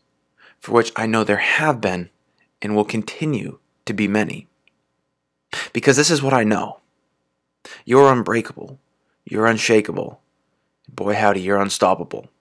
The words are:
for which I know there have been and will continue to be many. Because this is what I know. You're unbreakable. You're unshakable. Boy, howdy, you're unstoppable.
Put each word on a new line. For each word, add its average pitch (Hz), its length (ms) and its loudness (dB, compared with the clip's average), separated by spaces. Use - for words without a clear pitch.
for - 140 -16
which 113 240 2
I 110 100 -4
know 110 200 0
there 104 100 0
have 143 460 -2
been 92 280 -4
and 104 160 -2
will 104 80 2
continue 113 760 -6
to 113 100 -8
be 104 140 -2
many. 101 400 -4
Because 131 240 2
this 147 120 2
is 151 120 0
what 135 120 0
I 117 120 2
know. - 340 -2
You're 135 260 6
unbreakable. 117 720 -2
You're 110 220 0
unshakable. 110 720 0
Boy, 101 280 -6
howdy, 101 260 2
you're 98 180 0
unstoppable. 95 720 -2